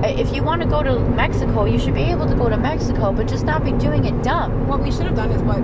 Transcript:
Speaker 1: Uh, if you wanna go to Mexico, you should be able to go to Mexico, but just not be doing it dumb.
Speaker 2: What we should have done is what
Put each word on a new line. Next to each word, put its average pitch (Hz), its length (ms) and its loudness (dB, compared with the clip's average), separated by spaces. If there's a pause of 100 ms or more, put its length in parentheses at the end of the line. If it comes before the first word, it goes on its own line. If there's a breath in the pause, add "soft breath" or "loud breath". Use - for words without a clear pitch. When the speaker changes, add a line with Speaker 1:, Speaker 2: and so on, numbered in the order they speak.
Speaker 1:
Uh, - 40 0
if - 260 -2
you 277 80 -2
wanna 330 240 0
go 302 160 0
to 262 160 0
Mexico, 240 640 0
you 240 140 2
should - 160 0
be - 80 0
able 320 260 0
to - 60 2
go 247 160 2
to 214 80 2
Mexico, 220 540 0
but 208 160 0
just - 180 -2
not 208 180 0
be - 80 0
doing 302 320 2
it - 180 0
dumb. 277 460 0
Speaker 2:
What 269 140 0
we 254 80 0
should - 160 -2
have - 100 0
done - 140 0
is - 120 0
what - 220 0